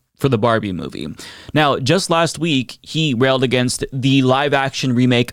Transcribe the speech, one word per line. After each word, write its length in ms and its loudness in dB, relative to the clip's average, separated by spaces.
for 100 0
the 100 2
Barbie 360 0
movie. 340 -10
Now, 260 2
just 300 0
last 280 0
week, 440 -2
he 320 -2
railed 280 2
against 520 0
the 280 2
live-action 720 0
remake 400 2